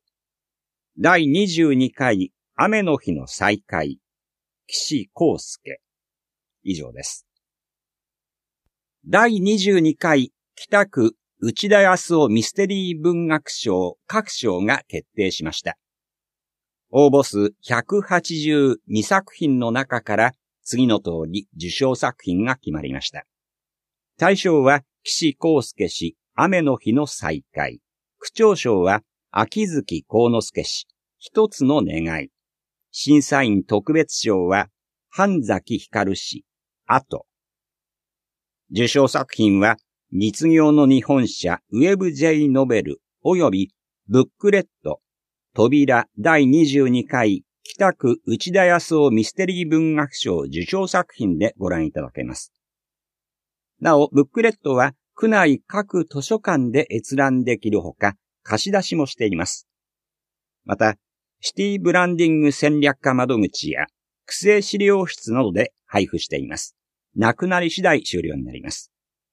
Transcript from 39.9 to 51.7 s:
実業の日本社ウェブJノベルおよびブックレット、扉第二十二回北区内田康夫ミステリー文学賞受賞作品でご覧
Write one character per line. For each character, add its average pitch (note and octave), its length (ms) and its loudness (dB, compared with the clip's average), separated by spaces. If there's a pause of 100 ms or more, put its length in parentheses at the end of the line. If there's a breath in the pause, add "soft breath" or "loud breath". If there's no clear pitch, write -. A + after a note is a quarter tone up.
実 G#2+ 380 0
業 D#3 220 6
の D3 160 6
日 C3 140 4
本 C3 260 0
社 - 320 -6 (100)
ウ G#2+ 120 -2
ェ G3 140 4
ブ F#3 140 -2
J D3+ 380 0
ノ C3+ 180 2
ベ A2+ 160 0
ル - 180 -8 (220)
お E3+ 140 2
よ D#3+ 140 2
び F#2+ 200 -2 (380)
ブ B2 140 4
ッ - 20 4 (140)
ク G3+ 120 2
レ G3 100 4
ッ F3+ 60 -8 (160)
ト、 - 180 -8 (540)
扉 B2 540 4 (100)
第 D3 280 4
二 D3+ 200 6
十 C3+ 220 2
二 B2 180 0
回 G#2+ 380 0 (180)
北 F#3+ 300 0
区 - 340 -2
内 C#3+ 240 -4
田 F#3 140 2
康 F3 320 2
夫 D3 160 4
ミ A2 100 2
ス - 120 -6
テ F#3 120 -2
リ F3+ 200 -4
ー D3+ 40 -6
文 D#3+ 240 0
学 D3 220 -4
賞 F#2+ 240 -2
受 C#2+ 240 -6
賞 F#3+ 240 -4
作 - 260 -4
品 F#2 240 -2
で A2 200 -2
ご F#2 100 -4
覧 E2 180 -2